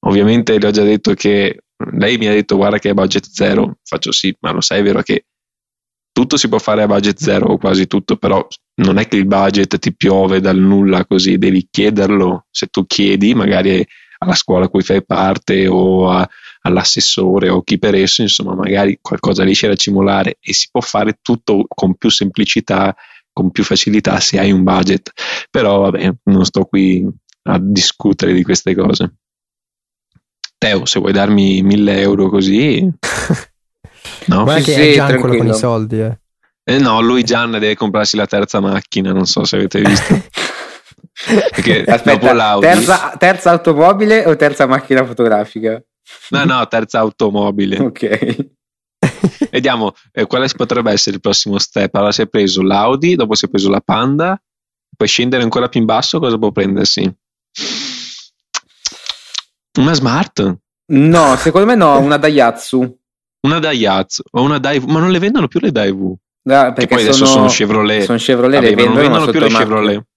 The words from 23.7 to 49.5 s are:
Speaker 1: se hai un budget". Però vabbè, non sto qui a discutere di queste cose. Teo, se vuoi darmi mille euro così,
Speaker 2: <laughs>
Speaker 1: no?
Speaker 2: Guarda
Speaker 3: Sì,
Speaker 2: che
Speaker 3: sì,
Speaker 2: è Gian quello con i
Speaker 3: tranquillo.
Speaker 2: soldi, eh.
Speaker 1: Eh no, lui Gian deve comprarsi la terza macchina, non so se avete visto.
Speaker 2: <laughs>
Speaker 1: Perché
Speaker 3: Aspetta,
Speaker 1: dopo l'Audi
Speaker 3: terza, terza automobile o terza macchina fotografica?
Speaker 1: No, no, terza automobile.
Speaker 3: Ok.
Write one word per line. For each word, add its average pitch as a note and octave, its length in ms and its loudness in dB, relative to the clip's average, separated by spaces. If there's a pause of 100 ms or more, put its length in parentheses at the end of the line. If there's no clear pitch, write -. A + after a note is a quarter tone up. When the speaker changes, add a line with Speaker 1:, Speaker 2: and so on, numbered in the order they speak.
Speaker 1:
se - 180 -2
hai G2+ 140 2
un F#2 100 2
budget". F#3 480 0 (400)
Però G2+ 300 2
vabbè, F#2 320 0 (120)
non F#2+ 200 4
sto F#2+ 220 -2
qui F#2+ 380 0 (420)
a F#2 140 0
discutere F#2+ 760 0
di F2+ 100 2
queste F#2 320 -2
cose. - 380 -2 (1400)
Teo, G2+ 300 -2
se - 140 0
vuoi G2 120 -2
darmi G2 500 2
mille G2+ 380 2
euro G2 300 2
così, G2+ 500 2
Speaker 2:
<laughs> - 1500 -8
Speaker 1:
no? G#2 160 2
Speaker 2:
Guarda D3+ 180 2
Speaker 3:
Sì, - 20 -2
Speaker 2:
che D3+ 80 0
Speaker 3:
sì, D3 180 4
Speaker 2:
è C#3+ 40 6
Gian C#3+ 140 4
quello C3 120 2
con B2+ 140 0
i A#2 160 2
Speaker 3:
tranquillo. A2 40 2
Speaker 2:
soldi, A2+ 460 -2
eh. A2 180 -4 (480)
Speaker 1:
Eh B2+ 120 0
no, A#2 240 2
lui A#2+ 220 2
Gian A#2 260 -2
deve G#2+ 240 -2
comprarsi G#2 420 -2
la G#2 100 0
terza G2+ 340 -2
macchina, G2 520 -2
non F#2+ 140 0
so - 180 -2
se G2 120 -4
avete G2 260 -2
visto. G2+ 320 2
Speaker 2:
<laughs> - 1400 -6
Speaker 1:
Perché G#2+ 300 -2
Speaker 3:
Aspetta, B2 340 2
Speaker 1:
dopo B2 140 2
l'Audi G#2+ 340 2
Speaker 3:
terza, D#3 520 2
terza F3+ 320 2
automobile F#3 760 2
o E3 120 4
terza D3 300 2
macchina C3 380 0
fotografica? A2+ 800 -2 (480)
Speaker 1:
No, C#3 140 -2
no, B2+ 240 0
terza A2+ 320 -4
automobile. G2+ 800 -2
Speaker 3:
Ok. A#2 560 -4 (1120)